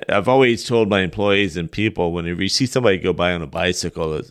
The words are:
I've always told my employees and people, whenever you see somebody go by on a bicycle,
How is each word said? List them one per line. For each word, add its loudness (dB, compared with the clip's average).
I've 0
always 4
told 2
my 2
employees 0
and -4
people, -2
whenever -4
you 0
see 0
somebody 2
go 0
by 0
on -4
a -8
bicycle, -4